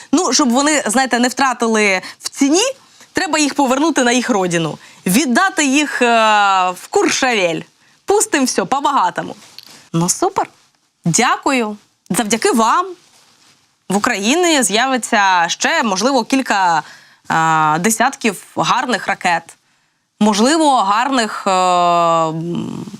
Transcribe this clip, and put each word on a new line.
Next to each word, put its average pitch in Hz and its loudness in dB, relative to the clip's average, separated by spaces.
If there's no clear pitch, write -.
ну, 311 0
щоб 269 0
вони, 277 0
знаєте, 240 0
не 247 2
втратили 226 0
в - -12
ціні, 294 0
треба 320 -2
їх 294 0
повернути 277 0
на 240 2
їх 247 0
родину. 170 -2
Віддати 302 0
їх, 277 0
е, 240 2
в 180 -12
Куршавель. 226 0
Пустим 381 0
все, 226 -2
по-багатому. 254 -2
Ну, 170 0
супер. 381 -2
Дякую. 240 0
Завдяки 220 -2
вам 277 2
в 185 -2
Україні 254 0
з'явиться 208 0
ще, 277 -2
можливо, 226 0
кілька, 196 0
е, 160 2
десятків 226 -2
гарних 214 -2
ракет. 180 -2
Можливо, 262 2
гарних, 220 -2
е, 196 0
м, 170 0